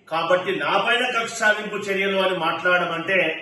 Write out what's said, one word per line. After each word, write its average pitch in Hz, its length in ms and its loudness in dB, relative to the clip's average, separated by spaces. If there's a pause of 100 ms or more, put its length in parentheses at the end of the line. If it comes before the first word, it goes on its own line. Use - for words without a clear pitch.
(100)
కాబట్టి 180 460 0
నా 165 320 2
పైన 240 320 0
కక్ష 226 120 -4
సాధింపు 208 440 0
చర్యలు" 196 420 -2
అని 185 180 0
మాట్లాడడం 170 560 0
అంటే 165 260 0 (240)